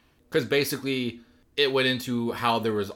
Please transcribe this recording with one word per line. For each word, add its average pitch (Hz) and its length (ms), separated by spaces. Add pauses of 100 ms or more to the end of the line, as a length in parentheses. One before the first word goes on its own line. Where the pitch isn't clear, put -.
(300)
'Cause 151 160
basically, 131 760 (380)
it 143 140
went 131 160
into 120 440
how 117 280
there 107 140
was 104 220